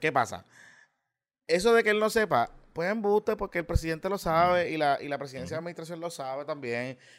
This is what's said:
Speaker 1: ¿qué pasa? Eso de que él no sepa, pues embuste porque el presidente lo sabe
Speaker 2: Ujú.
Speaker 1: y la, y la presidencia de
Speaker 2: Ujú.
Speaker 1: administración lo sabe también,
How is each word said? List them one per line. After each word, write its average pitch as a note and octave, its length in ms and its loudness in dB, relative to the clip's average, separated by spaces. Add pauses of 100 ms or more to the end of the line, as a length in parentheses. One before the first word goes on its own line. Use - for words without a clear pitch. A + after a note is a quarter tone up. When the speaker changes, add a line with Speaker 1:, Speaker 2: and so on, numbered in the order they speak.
Speaker 1:
¿qué D#3 100 -2
pasa? G#2 360 -2 (1000)
Eso F#3 280 4
de A3+ 100 6
que G#3+ 60 2
él G#3 100 4
no A3 80 2
sepa, E3+ 420 2 (220)
pues E3+ 180 -4
embuste G#3+ 460 0
porque G3 220 -6
el E3+ 80 -4
presidente D#3+ 420 -2
lo G3 80 -2
sabe F3 480 4
Speaker 2:
Ujú. C#3+ 100 -4
Speaker 1:
y - 40 -2
la, C#3+ 240 2
y C#3+ 60 -10
la C#3+ 100 -2
presidencia C3+ 380 -8
de - 20 -4
Speaker 2:
Ujú. E3 60 -8
Speaker 1:
administración E3 360 -12
lo E3+ 80 -6
sabe C#3 380 -8
también, C3 500 -4 (220)